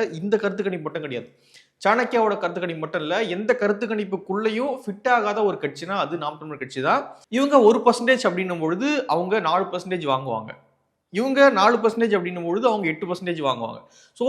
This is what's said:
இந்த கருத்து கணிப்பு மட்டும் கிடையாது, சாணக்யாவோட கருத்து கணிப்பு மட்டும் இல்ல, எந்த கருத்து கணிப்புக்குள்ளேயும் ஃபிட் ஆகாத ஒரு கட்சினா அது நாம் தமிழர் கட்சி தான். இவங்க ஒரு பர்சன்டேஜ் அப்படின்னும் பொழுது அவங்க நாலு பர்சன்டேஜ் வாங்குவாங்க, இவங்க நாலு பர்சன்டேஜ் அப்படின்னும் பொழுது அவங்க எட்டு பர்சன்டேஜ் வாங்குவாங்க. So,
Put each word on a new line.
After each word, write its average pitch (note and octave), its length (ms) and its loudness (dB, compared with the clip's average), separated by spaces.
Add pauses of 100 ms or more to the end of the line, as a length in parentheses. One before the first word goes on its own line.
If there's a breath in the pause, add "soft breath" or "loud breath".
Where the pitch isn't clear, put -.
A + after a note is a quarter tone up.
(120)
இந்த F#3+ 240 -2
கருத்து G3+ 260 -2
கணிப்பு F3+ 220 -4
மட்டும் D#3 200 -8
கிடையாது, B2 220 -8 (540 soft breath)
சாணக்யாவோட A3+ 560 2
கருத்து F3 260 -4
கணிப்பு E3 200 -4
மட்டும் D#3 200 -4
இல்ல, D#3+ 200 -2
எந்த G#3 320 0
கருத்து G#3 320 0
கணிப்புக்குள்ளேயும் G#3+ 920 -2
ஃபிட் G#3 320 -4
ஆகாத G#3+ 340 2
ஒரு G3 140 2
கட்சினா D#3 400 -6
அது D#3+ 200 -2
நாம் D3+ 220 -8
தமிழர் D3+ 240 -10
கட்சி C3 180 -8
தான். F#3+ 200 2 (280 loud breath)
இவங்க C#4 320 4
ஒரு A3+ 200 6
பர்சன்டேஜ் A#3+ 460 4
அப்படின்னும் F3+ 360 -4
பொழுது F#3 260 0 (180)
அவங்க F3+ 320 0
நாலு F3 260 0
பர்சன்டேஜ் F3+ 400 -6
வாங்குவாங்க, C3 480 -2 (600)
இவங்க B3+ 260 0 (100)
நாலு A3 280 4
பர்சன்டேஜ் A3+ 380 2
அப்படின்னும் F3 320 -4
பொழுது G3 200 0
அவங்க G#3+ 200 0
எட்டு D#3+ 200 -4
பர்சன்டேஜ் F3 340 -6
வாங்குவாங்க. A#2 380 -4 (380 soft breath)
So, A#3+ 120 -2